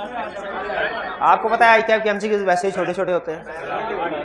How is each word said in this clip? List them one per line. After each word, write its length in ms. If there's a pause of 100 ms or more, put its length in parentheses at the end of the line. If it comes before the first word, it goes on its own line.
(1200)
आपको 280
पता 220
है, 100
क्या, 160
कि 120
एमसीक्यूज़ 340
वैसे 240
ही 60
छोटे-छोटे 380
होते 200
हैं। 120 (800)